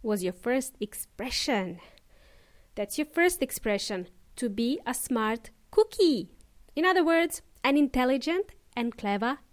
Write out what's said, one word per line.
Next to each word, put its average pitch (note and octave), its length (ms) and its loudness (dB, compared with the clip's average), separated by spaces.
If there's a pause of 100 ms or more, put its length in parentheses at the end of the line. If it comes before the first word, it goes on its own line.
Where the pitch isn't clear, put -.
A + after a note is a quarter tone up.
was G#3 220 -2
your F3+ 80 -2
first B3+ 480 -4
expression. G#3 1000 -4 (920)
That's G#3 220 -6
your D4+ 100 -2
first F4 340 2
expression, G3+ 680 -4 (300)
to B3 100 -2
be A#3 380 -2
a B3+ 80 -4
smart A3+ 560 -2 (200)
cookie. F4+ 600 2 (480)
In E4 80 2
other F#4 180 4
words, E4 380 2 (200)
an C#4 140 4
intelligent C#4 800 2 (200)
and A#3+ 240 -4
clever G#3 420 -2 (140)